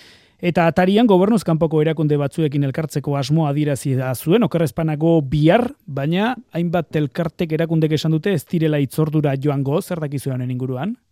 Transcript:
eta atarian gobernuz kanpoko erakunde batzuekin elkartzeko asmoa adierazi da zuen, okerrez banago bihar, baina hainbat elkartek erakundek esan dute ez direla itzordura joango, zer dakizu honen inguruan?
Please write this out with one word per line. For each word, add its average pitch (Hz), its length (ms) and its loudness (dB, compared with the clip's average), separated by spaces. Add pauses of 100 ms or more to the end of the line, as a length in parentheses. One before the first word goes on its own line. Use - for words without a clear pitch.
(420)
eta 175 240 2
atarian 190 400 4
gobernuz 202 380 4
kanpoko 156 380 2
erakunde 151 340 0
batzuekin 143 480 0
elkartzeko 143 520 -4
asmoa 147 340 0
adierazi 143 440 -2
da 131 200 -2
zuen, 180 280 2
okerrez 165 320 0
banago 160 480 2
bihar, 160 460 4 (180)
baina 165 480 -2 (180)
hainbat 170 440 -4
elkartek 160 560 -4
erakundek 160 400 0
esan 160 180 0
dute 160 220 0
ez 156 120 -2
direla 156 360 0
itzordura 147 560 0
joango, 139 440 -2
zer 180 200 -8
dakizu 139 320 -6
honen 127 180 -6
inguruan? 131 460 -6 (160)